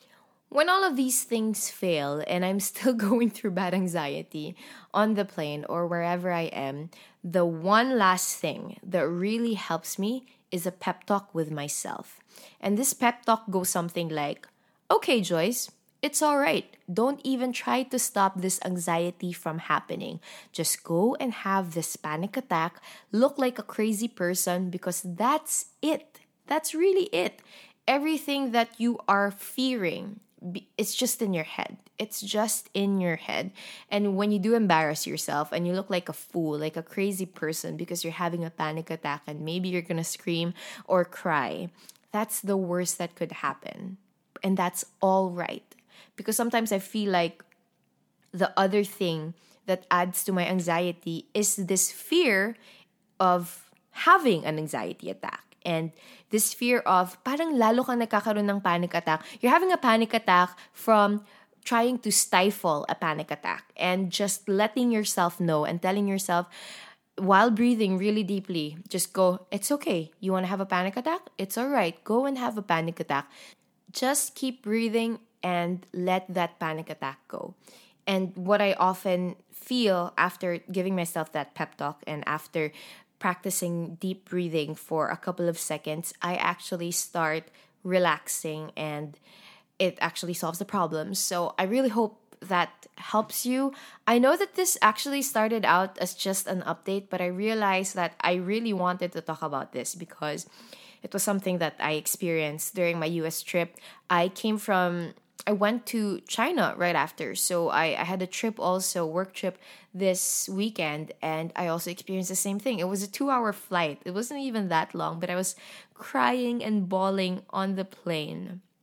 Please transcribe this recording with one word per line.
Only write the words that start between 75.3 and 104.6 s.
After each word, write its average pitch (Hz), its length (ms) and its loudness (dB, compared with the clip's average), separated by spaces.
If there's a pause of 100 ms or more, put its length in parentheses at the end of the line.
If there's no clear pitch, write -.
and 180 480 0
let 185 400 0
that 175 280 -2
panic 160 300 -6
attack 139 380 -10
go. - 260 -12 (540)
And 190 320 0
what 202 240 4
I 196 160 4
often 180 560 2 (160)
feel 190 640 0
after 175 540 0
giving 190 240 0
myself 165 380 -2
that 147 200 -4
pep - 220 -6
talk 147 320 -6
and 147 180 -6
after 156 460 -2 (480)
practicing 170 800 -4
deep 185 240 -6
breathing 160 500 -2
for 160 360 -2
a 175 80 -4
couple 180 320 -2
of 170 100 -4
seconds, 156 640 -6
I 180 140 -2
actually 175 560 -2
start 160 600 -2 (320)
relaxing 156 920 0
and 151 420 -8 (600)
it 180 220 0
actually 170 320 -2
solves 165 260 -4
the 202 80 -6
problem. 165 480 -2
So 175 420 -2
I 185 60 2
really 254 240 2
hope 214 320 0 (220)
that 180 460 0 (100)
helps - 480 -2
you. 262 260 0 (340)
I 240 140 6
know 269 160 6
that 392 200 -2
this - 260 2
actually 277 400 2
started 220 420 0
out 185 360 4
as 185 140 -4
just 196 340 -2
an 180 160 -4
update, 196 460 -4
but 185 120 -4
I 180 60 0
realized 196 680 0
that 175 240 -2
I 180 160 6
really 208 380 0
wanted 180 400 0
to 165 80 -6
talk 160 200 -6
about 143 300 -4
this 127 240 -6
because 170 520 -8 (540)
it - 120 -10
was 196 100 0
something 190 360 0
that 160 200 0
I 151 140 0
experienced 156 800 -2
during 170 240 0
my 156 80 0
U 165 180 -2
S 160 160 -4
trip. 170 380 -2 (300)
I 175 180 4
came 214 300 -2
from, 180 580 0 (320)